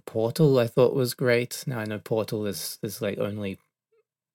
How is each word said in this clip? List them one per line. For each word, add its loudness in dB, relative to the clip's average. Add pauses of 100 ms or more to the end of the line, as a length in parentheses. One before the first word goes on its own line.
Portal, 4
I 4
thought 4
was 0
great. 0
Now, -4
I -6
know -6
Portal -2
is, -6
is, -8
like, -4
only -6 (760)